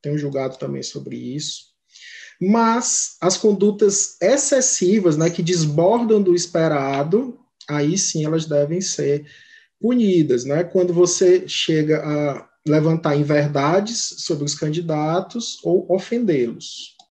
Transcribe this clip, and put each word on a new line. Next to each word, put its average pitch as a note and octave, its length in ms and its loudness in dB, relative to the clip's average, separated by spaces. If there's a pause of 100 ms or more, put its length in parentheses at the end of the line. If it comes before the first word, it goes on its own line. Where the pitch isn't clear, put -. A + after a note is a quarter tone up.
Tem D3 140 -6
um D3+ 40 -2
julgado C3+ 380 -4
também C#3 280 -8
sobre C3+ 320 -12
isso. B2+ 580 -10 (680)
Mas A3+ 800 0
as F#3 160 0
condutas G3+ 840 2
excessivas, G3+ 960 2
né, E3 140 2
que F3 120 -6
desbordam F3+ 800 2
do F3+ 100 4
esperado, D#3+ 1040 0 (320)
aí D3 300 0
sim D#3+ 260 -2
elas D#3+ 220 -2
devem D3+ 340 0
ser D3 460 -4 (540)
punidas, F3+ 680 2
né? D3 180 0
Quando F3+ 300 0
você F3+ 520 4
chega D#3 560 0
a D3 460 -4 (180)
levantar D#3 500 2
inverdades D3 1040 0
sobre C#3+ 240 -4
os C#3+ 100 -4
candidatos E3 1080 -4
ou E3+ 280 0
ofendê-los. F3+ 1040 -2 (160)